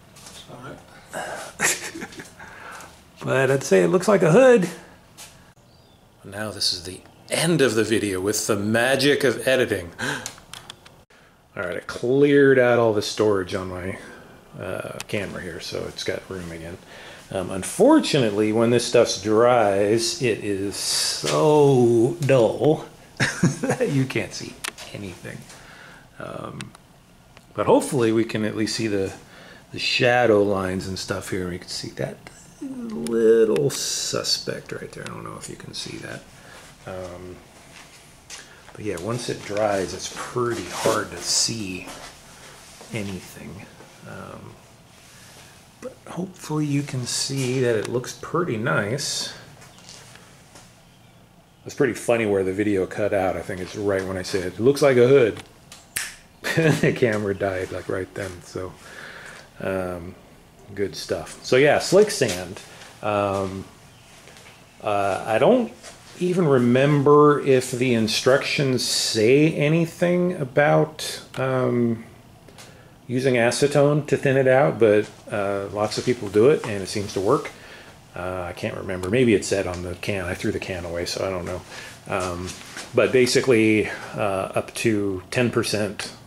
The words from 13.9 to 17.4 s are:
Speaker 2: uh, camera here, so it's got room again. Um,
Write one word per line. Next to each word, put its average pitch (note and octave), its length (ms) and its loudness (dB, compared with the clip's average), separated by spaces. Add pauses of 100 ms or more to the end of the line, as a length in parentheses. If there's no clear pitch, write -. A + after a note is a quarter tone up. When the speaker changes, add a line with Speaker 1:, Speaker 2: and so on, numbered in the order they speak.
Speaker 2:
uh, - 460 -10
camera F2+ 340 -6
here, E2+ 180 -12
so F2+ 280 -8
it's - 160 -12
got - 260 -6
room F2+ 220 -10
again. E2 260 -12 (540)
Um, F#2 180 -4